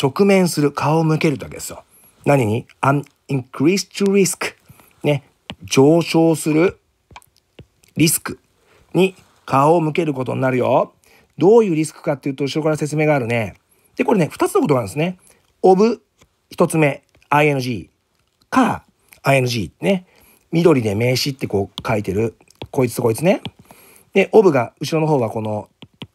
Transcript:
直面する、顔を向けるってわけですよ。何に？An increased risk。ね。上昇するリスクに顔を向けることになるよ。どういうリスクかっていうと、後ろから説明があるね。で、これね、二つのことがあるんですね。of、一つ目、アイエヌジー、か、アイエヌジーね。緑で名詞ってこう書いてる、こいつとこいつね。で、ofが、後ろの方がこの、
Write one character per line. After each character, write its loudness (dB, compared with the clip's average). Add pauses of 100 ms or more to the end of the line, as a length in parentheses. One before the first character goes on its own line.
直 0
面 4
す -4
る、 0
顔 0
を 0
向 2
け 0
る -2
っ -6
て -14
わ -14
け -16
で -16
す -14
よ。 -18 (420)
何 2
に？ -4 (140)
An 0 (240)
increased -2
risk。 0 (480)
ね。 -2 (400)
上 4
昇 2
す -4
る 0 (1160)
リ 2
ス -4
ク -12 (540)
に 0 (300)
顔 2
を 2
向 -2
け -2
る -2
こ -8
と -6
に -4
な 0
る 0
よ。 0 (440)
ど 6
う 4
い -2
う -2
リ 0
ス -10
ク -20
か -2
っ -8
て -10
い -4
う -16
と、 -6
後 -6
ろ -2
か -2
ら 0
説 -6
明 0
が 2
あ 0
る -4
ね。 -4 (400)
で、 -2
こ 0
れ 4
ね、 2
二 -4
つ -4
の 2
こ 0
と 2
が 0
あ -4
る -10
ん -14
で -14
す -12
ね。 -4 (440)
of、 4 (480)
一 -2
つ -6
目、 0 (260)
ア 2
イ 2
エ 0
ヌ -4
ジ -8
ー、 -20
か、 0 (400)
ア 2
イ 4
エ 0
ヌ -2
ジ -6
ー -6
ね。 -2 (460)
緑 4
で -2
名 0
詞 -4
っ -6
て -8
こ -4
う -12
書 -2
い -4
て -6
る、 -4 (360)
こ 0
い 0
つ -12
と -6
こ 0
い -4
つ -6
ね。 2 (720)
で、 2
of 6
が、 -2
後 -4
ろ 0
の 0
方 2
が -2
こ -6
の、 -8 (460)